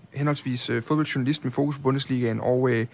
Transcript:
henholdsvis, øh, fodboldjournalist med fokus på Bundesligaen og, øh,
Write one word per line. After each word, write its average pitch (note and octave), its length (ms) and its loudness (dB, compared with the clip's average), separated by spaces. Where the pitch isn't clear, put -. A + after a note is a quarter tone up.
henholdsvis, C#3 560 -2
øh, A#2 140 0
fodboldjournalist D3 600 0
med B2+ 80 -2
fokus C#3+ 240 0
på C#3 60 -12
Bundesligaen B2+ 580 0
og, B2+ 300 2
øh, A2+ 240 2